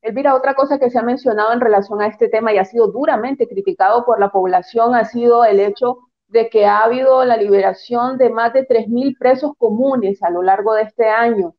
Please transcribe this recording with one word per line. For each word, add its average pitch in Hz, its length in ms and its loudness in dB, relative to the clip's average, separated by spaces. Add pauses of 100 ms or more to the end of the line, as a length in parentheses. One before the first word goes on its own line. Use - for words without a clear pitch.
Elvira, 269 320 -2
otra 262 200 0
cosa 277 240 0
que 254 120 0
se 247 80 -2
ha 220 40 -2
mencionado 233 500 -2
en 240 80 -2
relación 208 420 0
a 208 60 -2
este 220 200 -2
tema 220 240 -2
y 202 60 2
ha 185 80 0
sido 226 220 0
duramente 247 600 -2
criticado 196 560 -2
por 214 160 0
la 202 100 2
población 190 640 0
ha 226 100 2
sido 240 420 2
el 202 140 4
hecho 240 380 -2 (300)
de 226 220 0
que 208 160 2
ha 208 140 2
habido 254 440 2
la 247 140 0
liberación 208 800 -2
de 254 100 4
más 226 240 -2
de 262 120 0
tres 226 240 0
mil 247 280 -2
presos 262 400 -2
comunes 226 680 -2
a 180 80 -2
lo 175 120 -4
largo 202 320 0
de 214 80 0
este 220 260 -2
año. 220 500 -2